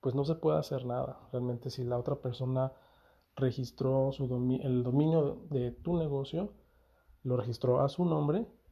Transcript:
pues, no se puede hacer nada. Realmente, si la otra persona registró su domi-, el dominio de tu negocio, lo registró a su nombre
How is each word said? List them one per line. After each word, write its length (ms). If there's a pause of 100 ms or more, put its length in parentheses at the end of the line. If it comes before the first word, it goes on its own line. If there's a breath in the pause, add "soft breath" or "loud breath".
pues, 160
no 80
se 100
puede 240
hacer 260
nada. 360 (100)
Realmente, 400
si 140
la 140
otra 180
persona 560 (640 loud breath)
registró 720
su 160
domi-, 380
el 180
dominio 680
de 200
tu 260
negocio, 560 (720 soft breath)
lo 140
registró 440
a 80
su 160
nombre 400 (280)